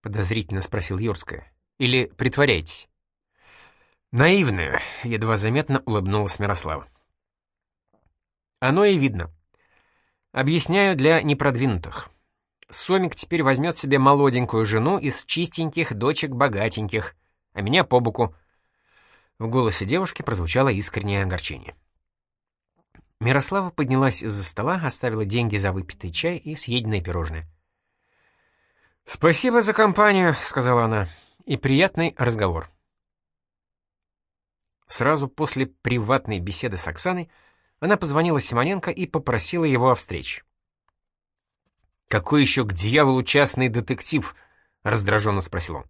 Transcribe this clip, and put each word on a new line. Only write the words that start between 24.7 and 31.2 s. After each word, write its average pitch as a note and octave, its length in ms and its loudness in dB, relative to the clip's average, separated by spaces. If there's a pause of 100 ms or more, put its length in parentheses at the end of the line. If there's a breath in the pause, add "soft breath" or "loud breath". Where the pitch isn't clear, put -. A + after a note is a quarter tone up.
оставила A2+ 400 -2
деньги G#2+ 320 0
за G2 140 0
выпитый F#2 400 -8
чай E3 280 -4
и D3+ 180 -10
съеденное A2 440 -2
пирожное. D#2+ 480 -6 (1600)
«Спасибо A#3 580 2
за G#3 100 0
компанию», G3+ 680 4
сказала B2 460 0
она, — G#2+ 220 0 (380 soft breath)